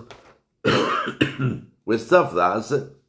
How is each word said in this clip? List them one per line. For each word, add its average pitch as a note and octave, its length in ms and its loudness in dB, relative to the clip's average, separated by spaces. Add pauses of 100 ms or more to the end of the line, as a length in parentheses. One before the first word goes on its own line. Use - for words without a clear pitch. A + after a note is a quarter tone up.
(600)
<coughs> - 1200 -2
questa C3 440 2
frase G2 800 -2